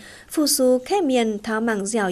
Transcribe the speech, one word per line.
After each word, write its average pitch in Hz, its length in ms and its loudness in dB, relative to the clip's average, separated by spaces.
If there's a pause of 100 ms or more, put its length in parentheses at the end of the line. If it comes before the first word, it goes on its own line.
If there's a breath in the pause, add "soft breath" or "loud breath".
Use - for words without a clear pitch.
(300 loud breath)
phù 302 160 0
su 254 320 4
khe 311 220 -2
miền 240 420 0
thao 220 180 -4
mảng 214 260 -2
dẻo 208 260 -2